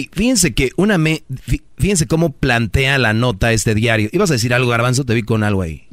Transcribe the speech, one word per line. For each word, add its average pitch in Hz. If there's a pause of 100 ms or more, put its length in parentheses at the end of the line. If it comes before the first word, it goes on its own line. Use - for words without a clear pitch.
(120)
fíjense 208
que 131
una 202
me-, 156 (240)
fí-, - (160)
fíjense 170
cómo 160
plantea 131
la 110
nota 117
este 110
diario. 107
¿Ibas 180
a 156
decir 120
algo, 123
Garbanzo? 120
Te 110
vi 117
con 107
algo 101
ahí. 80